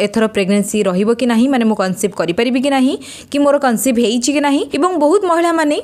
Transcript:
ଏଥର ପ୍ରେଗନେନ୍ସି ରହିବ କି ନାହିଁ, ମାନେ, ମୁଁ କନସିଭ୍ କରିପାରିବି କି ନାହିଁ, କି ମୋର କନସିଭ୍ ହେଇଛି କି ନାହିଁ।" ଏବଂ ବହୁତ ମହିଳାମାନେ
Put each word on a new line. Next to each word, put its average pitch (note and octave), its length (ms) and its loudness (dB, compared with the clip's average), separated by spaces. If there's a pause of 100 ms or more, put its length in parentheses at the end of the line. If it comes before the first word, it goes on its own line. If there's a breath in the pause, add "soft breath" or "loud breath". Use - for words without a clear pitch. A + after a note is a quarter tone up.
ଏଥର G#3 260 0
ପ୍ରେଗନେନ୍ସି G3+ 560 0
ରହିବ G3 320 0
କି B3 120 -2
ନାହିଁ, A#3+ 220 2
ମାନେ, B3 160 0
ମୁଁ A3 120 0
କନସିଭ୍ F#3+ 360 -2
କରିପାରିବି A#3 480 -2
କି C#4 100 0
ନାହିଁ, C4+ 280 0 (340 loud breath)
କି C#4+ 60 -2
ମୋର C#4+ 200 2
କନସିଭ୍ B3 400 0
ହେଇଛି A#3+ 340 0
କି D4 80 0
ନାହିଁ।" C#4+ 340 0
ଏବଂ F4+ 240 0
ବହୁତ D#4+ 260 2
ମହିଳାମାନେ E4 600 0